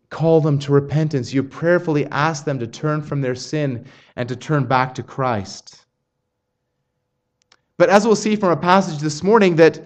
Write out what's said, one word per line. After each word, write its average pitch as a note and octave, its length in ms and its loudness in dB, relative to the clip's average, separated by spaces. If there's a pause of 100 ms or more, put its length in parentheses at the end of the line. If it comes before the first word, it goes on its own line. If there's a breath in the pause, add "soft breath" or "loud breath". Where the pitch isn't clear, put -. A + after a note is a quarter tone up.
call D#3+ 320 2
them D3 200 0
to C#3+ 120 -2
repentance. C#3+ 640 0
You C3+ 80 2
prayerfully E3 640 0
ask D3 380 -4
them C#3 160 -4
to A#2 60 -6
turn D3+ 360 -4
from C#3+ 180 -6
their B2+ 140 -2
sin C3+ 500 -6 (300 soft breath)
and B2 160 -6
to B2 60 -6
turn D3 280 -2
back B2+ 300 0
to A#2 80 -8
Christ. A2+ 840 -8 (1900)
But E3+ 140 4
as G#3 160 4
we'll G#3+ 100 4
see G#3+ 200 -2
from G3+ 120 0
our D#3+ 80 2
passage F3 440 0
this D3 220 -6
morning, G3 340 4
that, D#3+ 300 4